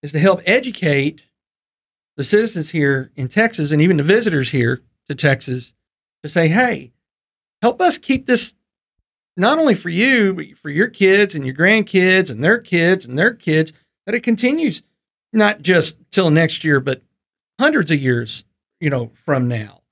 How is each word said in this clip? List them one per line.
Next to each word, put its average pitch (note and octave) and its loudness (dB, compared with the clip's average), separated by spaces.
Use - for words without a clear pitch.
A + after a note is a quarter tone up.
is D3 -14
to D#3 -2
help F#3 2
educate D3+ -2
the C#3+ -6
citizens G#3 -2
here C#3 -2
in C3 -8
Texas G#3 -2
and D3+ 2
even F3 2
the C#3+ 0
visitors E3 0
here B2 -2
to C#3+ -8
Texas C3 -2
to D3 -12
say, D#3+ 2
"Hey, G3 -2
help A#3 0
us F4+ 2
keep C4 -4
this A#3+ -2
not A#3+ 2
only D4 2
for F3 -8
you, G3+ 2
but E3+ -12
for - -14
your E3 -2
kids G3 2
and C#3 -6
your C3 -6
grandkids F#3 2
and A#2 -8
their G#3+ 2
kids F#3 0
and B2 -10
their G3+ 0
kids, D#3 -2
that G3+ -6
it A#3 -4
continues B3 -2
not G#3 0
just F3 0
till F#3 0
next D#3+ 0
year, D3 2
but C3+ -6
hundreds C4 0
of C#3+ 0
years, A#2+ -4
you D3+ -2
know, B2 -4
from C3 0
now." G#2 -8